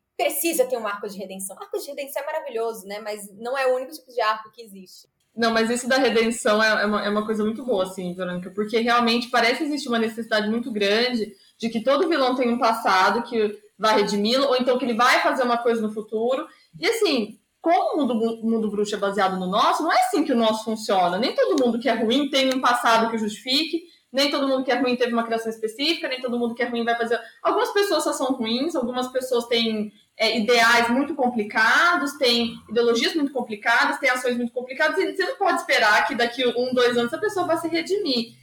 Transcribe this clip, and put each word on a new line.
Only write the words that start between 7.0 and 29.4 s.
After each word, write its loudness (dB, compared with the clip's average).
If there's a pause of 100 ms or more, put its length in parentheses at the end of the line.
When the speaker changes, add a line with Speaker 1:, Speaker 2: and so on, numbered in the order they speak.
Speaker 2:
é -2
uma 0
coisa 0
muito -4
boa, 0
assim, -6
Verônica, -6
porque -2
realmente 2
parece 2
existir -4
uma 0
necessidade -2
muito -2
grande 0 (240)
de -4
que -4
todo 2
vilão 2
tem 2
um 0
passado 2
que -2 (180)
vai 2
redimi-lo, 2
ou 2
então 2
que -2
ele -2
vai 4
fazer 0
uma 2
coisa 0
no -4
futuro. -2 (340)
E, 0
assim, 0 (280)
como 2
o 0
mundo, 0
o -2
mundo 0
bruxo -2
é -6
baseado 0
no -4
nosso, 2
não 0
é 4
assim 2
que -2
o 2
nosso 2
funciona. 0
Nem -2
todo 2
mundo 2
que 0
é 2
ruim 0
tem 2
um -2
passado 2
que -4
justifique, -2 (300)
nem 2
todo 0
mundo 0
que -2
é 2
ruim 0
teve 0
uma 0
criação -2
específica, -4
nem -6
todo -4
mundo -2
que -4
é -2
ruim -4
vai 2
fazer. -2 (220)
Algumas 0
pessoas 2
só 0
são -2
ruins, -2
algumas -2
pessoas -2